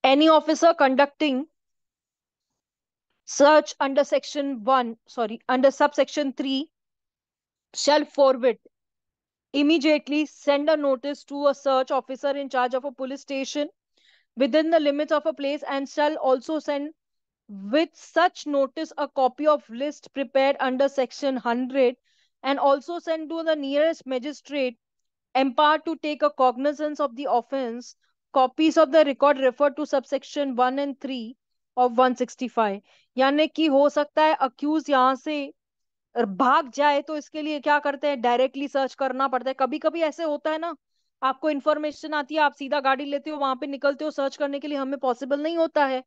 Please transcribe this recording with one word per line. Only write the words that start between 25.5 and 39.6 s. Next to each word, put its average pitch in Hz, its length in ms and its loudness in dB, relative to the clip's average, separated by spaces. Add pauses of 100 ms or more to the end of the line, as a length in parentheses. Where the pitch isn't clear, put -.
to 320 120 -4
take 302 240 -6
a 294 80 2
cognizance 285 680 -2
of 262 160 -4
the 269 160 -8
offence 240 640 -4 (380)
copies 294 440 2
of 302 140 4
the 311 140 6
record 277 340 2
referred 269 380 0
to 294 80 -4
subsection 269 680 -4
one 254 240 0
and 285 200 -6
three 247 360 -10 (420)
of 247 200 2
one 254 180 4
sixty 247 340 -6
five। 208 320 -2 (360)
यानी 285 300 2
कि 311 180 -2
हो 277 240 4
सकता 294 340 0
है 311 120 4
अक्यूज 285 540 -4
यहाँ 262 260 4
से 294 380 -8 (640)
भाग 247 540 0
जाए 285 320 2
तो 311 160 -8
इसके 302 240 -10
लिए 294 180 -6
क्या 294 200 2
करते 285 280 -4
हैं, 277 140 -2
Directly 254 460 0
search 269 260 -4
करना 262 340 -2
पड़ता 254 220 -4
है। 262 40 -6
कभी-कभी 302 480 -2